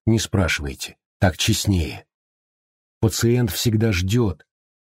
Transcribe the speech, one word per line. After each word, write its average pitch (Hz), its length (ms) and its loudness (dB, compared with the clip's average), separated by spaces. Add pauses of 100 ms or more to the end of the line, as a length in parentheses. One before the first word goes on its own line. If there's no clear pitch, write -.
не 110 140 4
спрашивайте. 76 760 -4 (220)
Так 90 180 2
честнее. 92 680 -2 (920)
Пациент 117 520 0
всегда 110 400 0
ждет, 95 540 -2 (420)